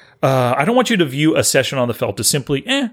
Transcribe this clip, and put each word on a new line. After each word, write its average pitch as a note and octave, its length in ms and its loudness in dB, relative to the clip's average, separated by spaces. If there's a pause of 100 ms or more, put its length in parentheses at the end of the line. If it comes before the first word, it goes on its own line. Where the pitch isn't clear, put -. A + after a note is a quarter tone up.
(220)
uh, B2+ 340 2
I C#3 80 0
don't A#3 120 0
want B3+ 120 2
you A#3 80 0
to F3 80 2
view D3+ 320 0
a B2+ 80 2
session C3+ 340 0
on B2 100 0
the A#2+ 60 -2
felt A2+ 260 -4
as A2 80 0
simply, C#3 380 -2
"Eh, C4 260 -2